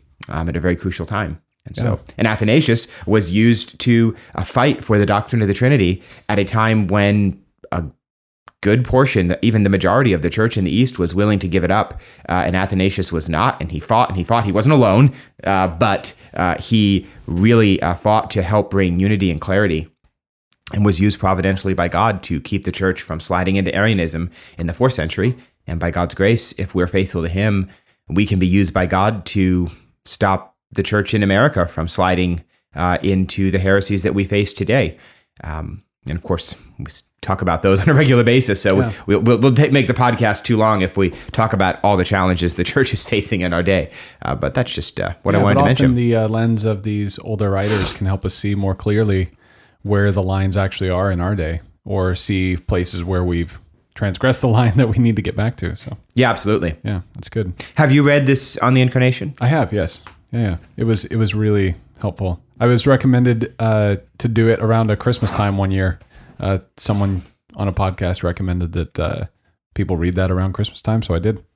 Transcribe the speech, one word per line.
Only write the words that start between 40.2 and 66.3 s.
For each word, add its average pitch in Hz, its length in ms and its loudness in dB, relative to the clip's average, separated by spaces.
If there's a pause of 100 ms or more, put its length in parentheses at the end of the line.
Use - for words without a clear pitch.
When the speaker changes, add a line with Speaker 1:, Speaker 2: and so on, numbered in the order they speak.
Speaker 1:
too 117 140 0
long 107 240 4
if 92 160 -2
we 92 140 2 (200)
talk 113 220 0
about 95 300 0
all 101 120 4
the 90 80 2
challenges 90 520 0
the 87 80 -2
church - 300 0
is - 120 -2
facing 104 360 -2
in 90 120 -2
our 87 100 2
day. 87 260 0 (340)
Uh, - 120 -4
but - 200 -4
that's 123 180 -2
just, - 260 -6
uh, 90 220 -4
what 98 140 2
I - 20 4
Speaker 2:
Yeah, 101 60 4
Speaker 1:
wanted 101 120 4
Speaker 2:
but - 120 4
Speaker 1:
to 120 40 4
Speaker 2:
often 131 200 2
Speaker 1:
mention. 123 40 2
Speaker 2:
the, 120 200 2
uh, 110 120 2
lens 113 380 0
of 104 180 -2
these 104 360 -4
older 104 320 -2
writers 98 420 0
can 98 140 -4
help 95 180 -2
us 92 80 -2
see 101 220 -2
more 98 200 0
clearly 104 540 0 (540)
where 101 280 2
the 95 120 0
lines 95 340 -2
actually 95 320 -2
are 92 220 0
in 87 100 -2
our 98 140 -2
day, 80 240 -4 (260)
or 92 300 -2
see 92 420 -2
places 90 460 -4
where 90 200 -2
we've 85 360 -4 (360)
transgressed 117 460 -2
the 131 60 0
<laughs> 113 120 4
line 117 180 2
that 127 120 4
we 98 80 -2
need 117 200 2
to 107 40 -2
get - 140 -6
back 110 220 -4
to. 90 180 -6
So - 220 -14 (180)
Speaker 1:
Yeah, 123 140 2
absolutely. 101 540 -2
Speaker 2:
yeah, 101 180 -6 (120)
that's - 160 -14
good. 92 240 -6 (220)
Speaker 1:
Have 139 160 4
you 143 100 6
read 143 240 4
this 135 320 0
on 127 160 2
the 131 80 4
Incarnation? 127 580 0
Speaker 2:
I 123 80 0
have, 143 260 2
yes. 98 280 -2 (300)
Yeah, 120 100 -2
yeah. 92 160 -2 (200)
It 117 80 -4
was, 110 200 0
it - 120 -6
was 107 180 0
really 104 400 2 (260)
helpful. 92 400 -4 (200)
I 120 60 4
was 123 200 2
recommended, 123 720 2
uh, 107 380 2 (220)
to - 100 -2
do 113 180 2
it 113 120 4
around 113 300 2
a 104 60 0
Christmas 120 360 -2
time 101 260 0
one 98 140 0
year. 95 280 -2 (400)